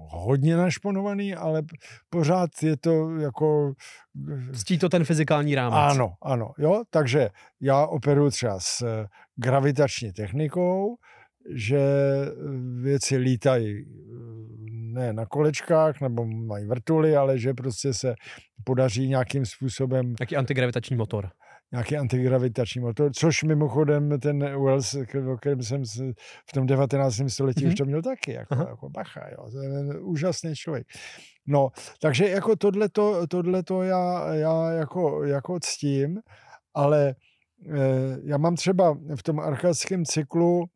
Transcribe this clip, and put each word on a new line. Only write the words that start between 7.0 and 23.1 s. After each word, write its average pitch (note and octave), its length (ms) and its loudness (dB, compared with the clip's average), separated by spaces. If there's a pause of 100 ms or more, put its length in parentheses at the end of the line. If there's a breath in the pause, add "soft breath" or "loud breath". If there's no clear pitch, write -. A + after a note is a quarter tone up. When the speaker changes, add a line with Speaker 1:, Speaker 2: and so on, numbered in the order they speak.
Speaker 1:
já C#3 240 4
operuju D3 440 4
třeba G#2 300 -4
s, - 220 -6
eh, A2 260 -4 (280 soft breath)
gravitační C3 760 2
technikou, F3+ 840 -2 (540 soft breath)
že, A#2+ 300 -2
eh, C#3 520 2 (500)
věci C3+ 360 0
lítají, B2 680 0
eh, - 0 - (840)
ne A2+ 420 -6
na A2 120 -4
kolečkách, D#3 760 2
nebo A#2+ 240 -2
mají A2 400 -6
vrtuly, D#3 500 2
ale C3+ 240 4
že B2 140 -2
prostě B2 400 -4
se B2 220 -2 (480 loud breath)
podaří C3 440 2
nějakým C3 380 0
způsobem B2+ 680 -2
Speaker 2:
Taky A#2+ 200 -4
antigravitační B2+ 600 0
motor. G#2+ 340 -2 (420 loud breath)
Speaker 1:
Nějaký B2 260 -4
antigravitační B2+ 840 0
motor, B2 320 0